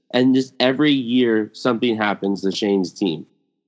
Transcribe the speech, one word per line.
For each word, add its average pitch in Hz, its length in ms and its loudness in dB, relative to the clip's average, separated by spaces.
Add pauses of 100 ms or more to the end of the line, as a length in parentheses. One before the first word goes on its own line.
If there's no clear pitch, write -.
(100)
And 127 220 2
just 127 260 -2
every 135 320 2
year 120 600 0
something 120 420 0
happens 98 460 -2
to 95 100 -2
Shane's 98 400 0
team. 82 360 -4 (400)